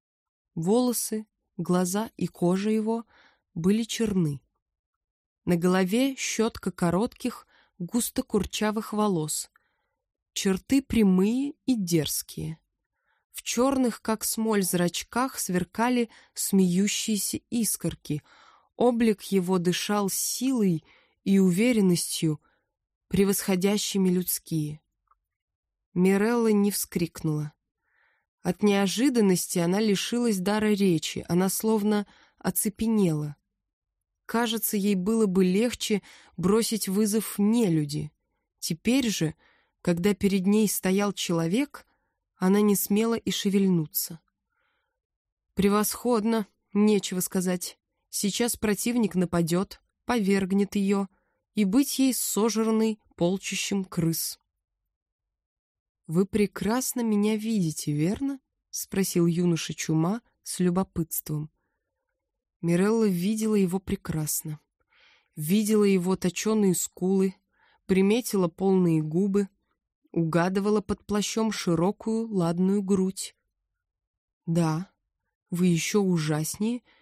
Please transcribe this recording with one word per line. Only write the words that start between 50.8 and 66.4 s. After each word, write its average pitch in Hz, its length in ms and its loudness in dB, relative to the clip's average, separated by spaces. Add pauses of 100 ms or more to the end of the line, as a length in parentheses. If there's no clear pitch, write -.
и 214 100 2
быть 247 320 2
ей 262 160 2
сожранной 220 880 0 (160)
полчищем 190 680 -2
крыс». - 560 -4 (1700)
«Вы 170 200 0
прекрасно 220 760 -2
меня 214 340 0
видите, 208 560 -2
верно?» 220 480 -2 (300)
спросил 185 560 -2
юноша 170 480 0
Чума 165 480 -2 (220)
с - 160 -10
любопытством. 175 920 -4 (1120)
Мирелла 196 460 2
видела 214 480 0
его 190 240 2
прекрасно. 156 800 -6 (760)
Видела 208 480 2
его 190 320 2
точёные 196 600 0